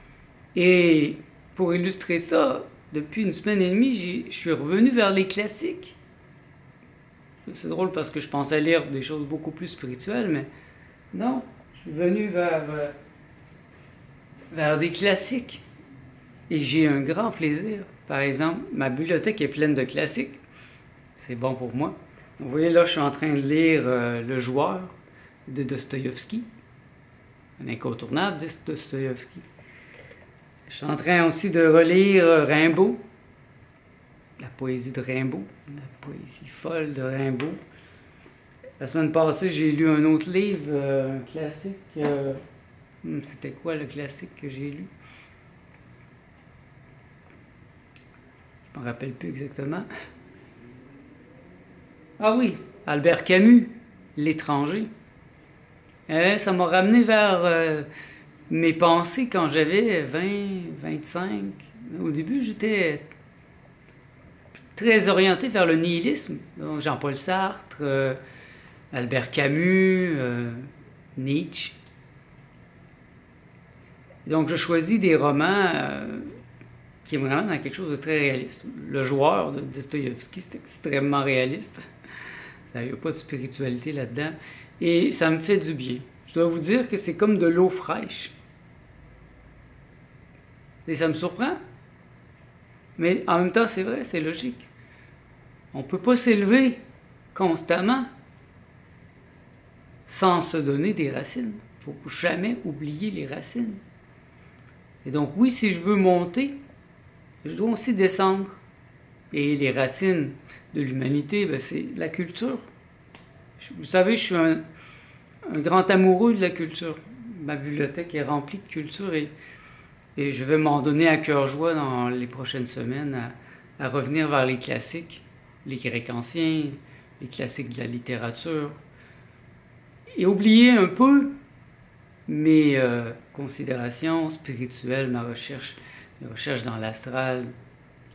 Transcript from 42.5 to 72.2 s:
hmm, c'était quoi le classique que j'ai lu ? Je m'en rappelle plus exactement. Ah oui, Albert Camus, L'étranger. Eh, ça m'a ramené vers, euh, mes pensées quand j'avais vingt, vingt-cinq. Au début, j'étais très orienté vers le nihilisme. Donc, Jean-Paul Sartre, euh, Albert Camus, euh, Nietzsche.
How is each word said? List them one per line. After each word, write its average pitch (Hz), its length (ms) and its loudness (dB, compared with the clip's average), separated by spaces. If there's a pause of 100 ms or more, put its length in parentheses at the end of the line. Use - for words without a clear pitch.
hmm, 160 180 -6
c'était - 300 -14
quoi 160 240 -8
le 147 80 -8
classique 143 560 -12
que 143 80 -12
j'ai 135 220 -10
lu ? 156 160 -12 (4000)
Je 147 60 -12
m'en 127 40 -12
rappelle 120 280 -8
plus 170 160 -10
exactement. 143 560 -8 (2500)
Ah 226 120 6
oui, 247 200 2 (300)
Albert 151 380 2
Camus, 220 440 8 (480)
L'étranger. 151 720 -2 (1200)
Eh, 175 300 4
ça 202 140 0
m'a 180 140 2
ramené 190 360 6
vers, 208 420 4
euh, 165 380 2 (640)
mes 160 240 2
pensées 170 560 2
quand 170 200 0
j'avais 165 540 2
vingt, 190 580 -4 (200)
vingt-cinq. 160 720 -6 (480)
Au 165 120 -2
début, 165 300 -2
j'étais 208 600 -2 (1700)
très 214 320 4
orienté 190 400 4
vers 190 180 2
le 165 100 4
nihilisme. 170 640 -2 (180)
Donc, 151 240 -8
Jean-Paul 139 360 -4
Sartre, 190 640 -4
euh, 135 340 0 (800)
Albert 123 400 -4
Camus, 180 840 2
euh, 120 360 -4 (640)
Nietzsche. 143 540 -4 (2500)